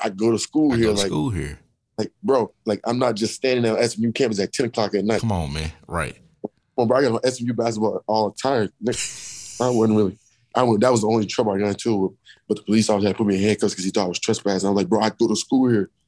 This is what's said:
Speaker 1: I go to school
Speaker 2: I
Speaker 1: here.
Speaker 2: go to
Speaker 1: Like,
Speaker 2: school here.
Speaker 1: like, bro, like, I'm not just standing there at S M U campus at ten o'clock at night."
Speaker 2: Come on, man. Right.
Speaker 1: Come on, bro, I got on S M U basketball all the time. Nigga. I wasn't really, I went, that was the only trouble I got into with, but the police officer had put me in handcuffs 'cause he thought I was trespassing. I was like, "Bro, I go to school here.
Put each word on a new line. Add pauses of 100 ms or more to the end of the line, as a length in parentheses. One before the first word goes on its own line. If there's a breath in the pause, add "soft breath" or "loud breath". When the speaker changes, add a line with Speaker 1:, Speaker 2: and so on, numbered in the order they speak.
Speaker 1:
I
go
to
school
Speaker 2:
I
Speaker 1:
here.
Speaker 2:
go
to
Speaker 1:
Like,
Speaker 2:
school
here. (380)
Speaker 1:
like, (120)
bro, (120)
like,
I'm
not
just
standing
there
at
S
M
U
campus
at
ten
o'clock
at
night."
Speaker 2:
Come
on,
man. (140)
Right. (260)
Speaker 1:
Come (260)
on,
bro,
I
got
on
S
M
U
basketball
all
the
time. (120)
Nigga. (320)
I
wasn't
really, (380)
I
went,
that
was
the
only
trouble
I
got
into
with, (360 soft breath)
but
the
police
officer
had
put
me
in
handcuffs
'cause
he
thought
I
was
trespassing.
I
was
like,
"Bro,
I
go
to
school
here. (180)